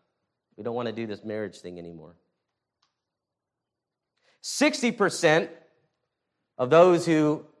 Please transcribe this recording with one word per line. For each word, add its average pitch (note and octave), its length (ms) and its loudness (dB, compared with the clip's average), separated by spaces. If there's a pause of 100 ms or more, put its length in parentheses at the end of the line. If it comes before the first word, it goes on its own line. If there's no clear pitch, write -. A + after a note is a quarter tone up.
(580)
We G#2+ 60 -16
don't A#2 100 -6
want A#2+ 140 -6
to A2+ 40 -4
do A2+ 140 -8
this G2+ 180 -10
marriage G#2+ 340 -8
thing F2 200 -16
anymore." E2+ 380 -18 (2250)
Sixty C#4 500 -2
percent E3+ 600 0 (1040)
of B2+ 140 -2
those E3+ 340 6
who, D3+ 400 0 (160)